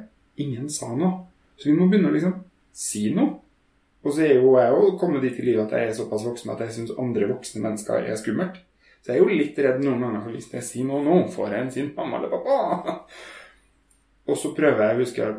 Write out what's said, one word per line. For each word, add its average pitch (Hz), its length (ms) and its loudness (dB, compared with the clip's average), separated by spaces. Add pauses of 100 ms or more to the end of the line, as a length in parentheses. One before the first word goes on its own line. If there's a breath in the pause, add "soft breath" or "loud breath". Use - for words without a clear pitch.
(380)
ingen 139 320 -6
sa 117 240 -8
noe. 180 300 0 (340)
Så 147 140 0
vi - 20 4
må 180 160 6
begynne 180 220 4
å - 20 2
liksom 170 220 0 (340)
si - 460 -4
noe. - 240 0 (640)
Og 143 100 0
så 160 80 2
er 143 140 6
jo 131 180 8
jeg 123 160 6
jo 190 300 6
kommet 147 240 0
dit 123 160 -4
i 120 80 -4
livet 107 160 2
at 107 100 -6
jeg 117 140 0
er 107 80 -4
såpass 107 260 -4
voksen 117 300 -6
at 113 100 -8
jeg 113 140 -8
synes 113 160 -8 (100)
andre 107 240 0
voksne 113 380 -6
mennesker 113 420 -2
er 113 140 -4
skummelt. 123 400 -4 (420 soft breath)
Så - 80 -6
jeg 123 80 0
er 185 60 8
jo 214 160 4
litt - 180 -2
redd 135 240 2
noen 127 220 0
ganger 107 180 -4
for 113 140 -10
hvis - 160 -14
jeg 123 160 -8
sier 127 180 -4
noe 139 160 -2
nå, 160 140 4 (180)
får 104 220 -4
jeg 123 80 -2
en 131 100 -6
sint 143 240 -6
mamma - 220 -6
eller - 100 -6
pappa. 214 640 -2 (460 loud breath)
<laughs> - 920 -18
Og 135 80 0
så - 160 -4
prøver 135 280 2
jeg 110 140 2
å 127 60 2
huske, 120 240 -2 (120)